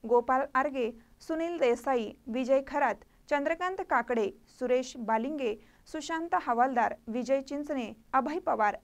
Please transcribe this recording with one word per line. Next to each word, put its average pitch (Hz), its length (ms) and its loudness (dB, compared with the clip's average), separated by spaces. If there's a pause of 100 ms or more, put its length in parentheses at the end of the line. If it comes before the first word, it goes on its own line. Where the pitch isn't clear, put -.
गोपाल 240 320 4 (140)
आर्गे, 262 360 0 (300)
सुनील 330 380 -4
देसाई, 240 540 2 (140)
विजय 262 400 2
खरात, 269 280 0 (360)
चंद्रकांत 330 460 0 (140)
काकडे, 233 400 2 (280)
सुरेश 254 380 0
बालिंगे, 233 580 -2 (320)
सुशांत 330 560 -6
हवालदार, 240 520 2 (120)
विजय 247 340 -2
चिंचणे, 277 520 -6 (200)
अभय 285 260 0
पवार 214 440 0